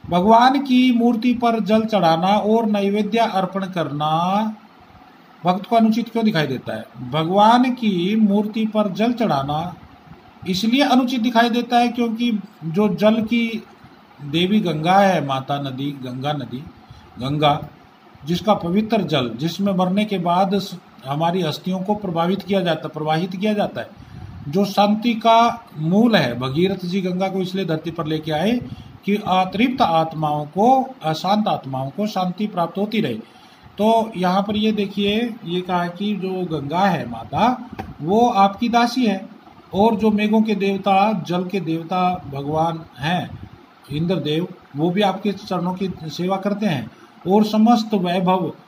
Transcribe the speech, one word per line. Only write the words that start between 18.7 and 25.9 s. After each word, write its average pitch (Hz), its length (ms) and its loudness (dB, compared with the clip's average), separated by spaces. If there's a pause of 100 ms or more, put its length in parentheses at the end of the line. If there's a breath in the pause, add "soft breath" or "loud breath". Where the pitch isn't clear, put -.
जल, 139 340 -2
जिसमें 170 360 -2
मरने 185 320 0
के 208 140 -4
बाद 185 400 0
स-, 180 200 -8 (280)
हमारी 170 360 0
अस्थियों 180 380 -4
को 202 140 -2
प्रभावित 180 480 -2
किया 196 180 0
जाता, 160 280 -2
प्रवाहित 160 480 -2
किया 214 160 0
जाता 185 280 -2
है, 110 80 -12 (600 loud breath)
जो 185 160 0
शांति 208 500 2
का 226 500 4 (140)
मूल 202 380 4